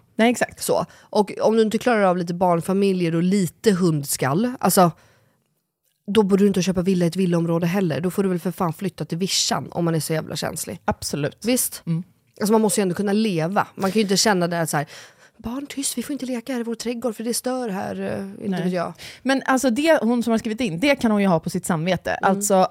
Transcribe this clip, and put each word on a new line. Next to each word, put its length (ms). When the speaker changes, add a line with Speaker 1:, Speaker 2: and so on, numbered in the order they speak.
Speaker 1:
Nej, 160
exakt. 320
Speaker 2:
Så. 220
Och 320
om 140
du 60
inte 160
klarar 260
av 140
lite 160
barnfamiljer 800
och 80
lite 480
hundskall, 880
alltså, 320
då 160
borde 200
du 40
inte 140
köpa 200
villa 240
i 20
ett 80
villaområde 520
heller. 340
Då 100
får 120
du 60
väl 100
för 120
fan 220
flytta 320
till 120
vischan 540
om 140
man 100
är 40
så 140
jävla 220
känslig. 500
Speaker 1:
Absolut. 600
Speaker 2:
Visst? 400
Speaker 1:
Mm. 180
Speaker 2:
Alltså, 120
man 100
måste 180
ju 20
ändå 140
kunna 180
leva. 600
Man 160
kan 80
ju 20
inte 160
känna 300
det 80
här 100
så 120
här, 80
"Barn, 300
tyst, 300
vi 60
får 100
inte 120
leka 280
här 60
i 40
vår 120
trädgård 400
för 80
det 100
stör 360
här, 320
eh, 440
inte 40
Speaker 1:
Nej. 140
Speaker 2:
vet 100
jag." 200
Speaker 1:
Men 220
alltså 240
det, 320
hon 220
som 80
har 60
skrivit 240
in, 180
det 160
kan 160
hon 100
ju 60
ha 120
på 100
sitt 160
samvete. 460
Speaker 2:
Mm. 200
Speaker 1:
Alltså 240